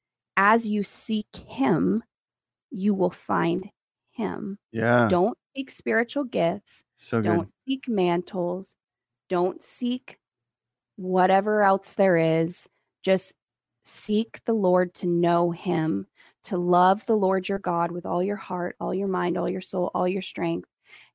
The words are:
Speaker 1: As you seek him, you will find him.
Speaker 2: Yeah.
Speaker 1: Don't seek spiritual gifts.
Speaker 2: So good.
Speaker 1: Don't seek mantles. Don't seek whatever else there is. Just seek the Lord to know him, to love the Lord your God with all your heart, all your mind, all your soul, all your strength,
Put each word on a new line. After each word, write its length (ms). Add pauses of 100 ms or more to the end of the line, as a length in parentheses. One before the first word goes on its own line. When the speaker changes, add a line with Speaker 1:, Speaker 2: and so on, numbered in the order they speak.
(360)
Speaker 1:
As 320
you 160
seek 520
him, 680 (680)
you 240
will 160
find 600 (420)
him. 460 (140)
Speaker 2:
Yeah. 380
Speaker 1:
Don't 280 (180)
seek 160
spiritual 520
gifts. 600 (120)
Speaker 2:
So 260
good. 100
Speaker 1:
Don't 180 (180)
seek 200
mantles. 880 (540)
Don't 320
seek 560 (800)
whatever 680
else 300
there 240
is. 500 (360)
Just 300 (500)
seek 640
the 80
Lord 420
to 100
know 460
him, 540 (380)
to 140
love 480
the 100
Lord 320
your 120
God 320
with 140
all 160
your 140
heart, 440
all 140
your 140
mind, 300
all 120
your 120
soul, 320
all 140
your 140
strength, 460 (460)